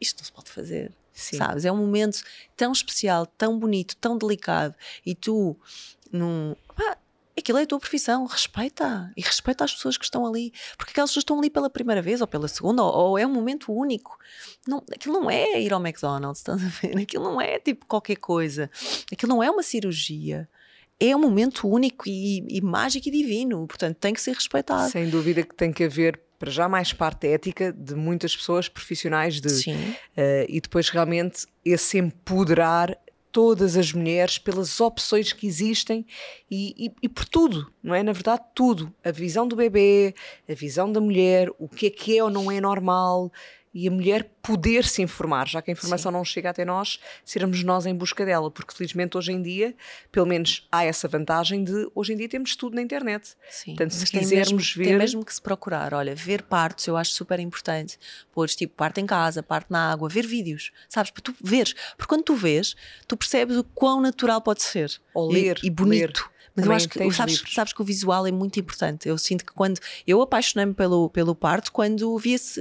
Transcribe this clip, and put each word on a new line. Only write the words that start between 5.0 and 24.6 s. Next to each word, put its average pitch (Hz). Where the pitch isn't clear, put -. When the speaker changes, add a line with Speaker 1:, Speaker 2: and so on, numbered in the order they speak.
Speaker 1:
E 180
tu, 196
num, 165
pá, 415
aquilo 262
é 294
a -
tua 285
profissão, 262
respeita. 233
E 185
respeita -
as 285
pessoas 262
que -
estão 240
ali. 233
Porque -
aquelas 285
pessoas 285
estão 294
ali 294
pela 285
primeira 226
vez, 214
ou 226
pela 151
segunda, 226
ou, 180
ou 190
é 233
um 269
momento 254
único. 247
Não, 269
aquilo 320
não 339
é 403
ir 202
ao 185
McDonald's, 143
estás 185
a 190
ver? 180
Aquilo -
não 247
é, -
tipo, -
qualquer 208
coisa. 151
Aquilo 226
não 226
é 277
uma 381
cirurgia. 156
É 247
um 277
momento 240
único 247
e, 196
e 190
mágico 233
e -
divino. 240
Portanto, 165
tem 202
que 233
ser 254
respeitado. -